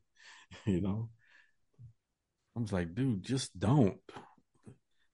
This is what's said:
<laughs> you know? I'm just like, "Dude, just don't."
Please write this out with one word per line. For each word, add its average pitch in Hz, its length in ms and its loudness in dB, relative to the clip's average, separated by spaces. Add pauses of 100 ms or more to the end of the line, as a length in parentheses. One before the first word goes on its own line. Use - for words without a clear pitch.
(320)
<laughs> - 340 -16
you 90 140 2
know? 104 280 -2 (1500)
I'm 117 100 -4
just 98 80 -4
like, 87 220 -2
"Dude, 117 280 0
just 131 360 -6
don't." 104 380 6 (1160)